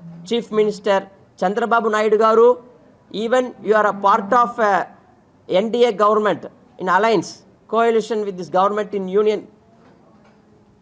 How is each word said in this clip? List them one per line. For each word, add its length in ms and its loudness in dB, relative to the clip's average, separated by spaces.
Chief 280 -6
Minister 560 -2
Chandrababu 520 0
Naidu 280 0
garu, 440 4
even 500 -2
you 120 0
are 120 4
a 80 -2
part 360 0
of, 300 0
uh, 240 0
N 240 -2
D 140 2
A 80 2
government 540 0
in 100 -6
alliance, 560 0
coalition 560 0
with 140 -10
this 100 -12
government 460 0
in 140 -4
union. 380 0